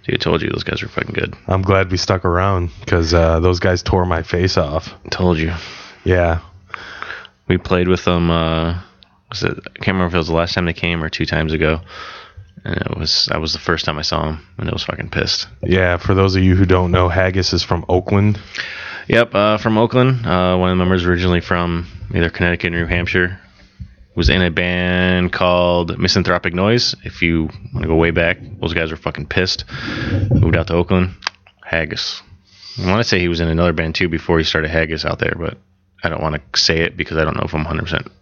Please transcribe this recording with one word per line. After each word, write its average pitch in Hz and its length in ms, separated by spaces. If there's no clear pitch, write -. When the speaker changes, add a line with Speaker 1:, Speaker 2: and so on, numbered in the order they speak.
Speaker 1:
Dude, - 100
I - 20
told 85 240
you - 80
those - 140
guys - 180
were - 60
fucking - 260
good. - 220
Speaker 2:
I'm 95 140
glad 95 300
we 95 60
stuck 92 280
around 90 440
'cause, 82 280
uh, 82 260
those 90 200
guys 90 240
tore 92 220
my 82 160
face 87 360
off. 80 360
Speaker 1:
Told 90 280
you. 80 160
Speaker 2:
Yeah. 87 360
Speaker 1:
We 90 100
played 90 300
with 90 180
them, 87 260
uh, 82 440
was - 140
it, - 140
I - 120
can't 92 160
remember 92 120
if 85 60
it 90 40
was 80 100
the 82 60
last 85 200
time 90 120
they 85 80
came 85 300
or 78 60
two - 160
times 80 280
ago. 80 280
And - 120
it - 200
was, - 320
that 78 120
was 80 120
the - 60
first 82 260
time 76 120
I 76 60
saw 78 260
him, 80 100
and - 120
I - 40
was - 100
fucking - 260
pissed. - 380
Speaker 2:
Yeah, 90 360
for - 160
those 95 220
of 95 80
you 92 120
who 95 100
don't 90 260
know, 90 180
Haggis 92 420
is 90 120
from 87 260
Oakland. 101 500
Speaker 1:
Yep, 117 280
uh, 107 220
from 110 200
Oakland. 123 480
Uh, 90 300
one 90 140
of 92 80
the 92 60
members 90 200
originally 87 380
from 87 460
either 85 160
Connecticut 87 440
or 85 60
New 85 60
Hampshire. 87 540
Was 85 140
in 92 140
a 87 80
band 90 840
called 87 640
Misanthropic 90 560
Noise. 107 500
If - 200
you 82 260
wanna 82 140
go 80 80
way 82 160
back, 85 260
those 85 140
guys 82 160
were 80 60
fucking 73 280
pissed. - 400
Moved 82 260
out 82 120
to 82 80
Oakland. 90 400
Haggis. - 560
I 92 100
wanna 110 120
say 98 160
he 90 80
was 82 120
in 82 80
another 82 260
band 80 220
too - 120
before 82 300
he 80 60
started 78 260
Haggis 80 340
out - 140
there, 80 180
but 85 220
I 85 60
don't 78 120
wanna 76 200
say 82 260
it - 140
because - 220
I 80 60
don't 78 120
know - 80
if - 120
I'm 78 60
a 76 60
hundred 80 180
percent 82 260